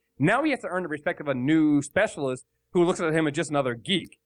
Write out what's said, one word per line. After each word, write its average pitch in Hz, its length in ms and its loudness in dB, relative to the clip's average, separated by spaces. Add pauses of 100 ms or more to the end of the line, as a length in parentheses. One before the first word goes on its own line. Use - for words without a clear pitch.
(180)
Now 208 260 2
he 311 60 2
has 247 100 -2
to - 80 -10
earn 180 140 -4
the 165 60 -6
respect 151 320 -6
of 147 80 -8
a 135 60 0
new 147 480 2
specialist 143 600 -4 (280)
who 175 120 4
looks 185 160 0
at 160 120 0
him 160 140 2
as 147 60 -2
just 160 180 -4
another 135 240 0
geek, 120 520 -6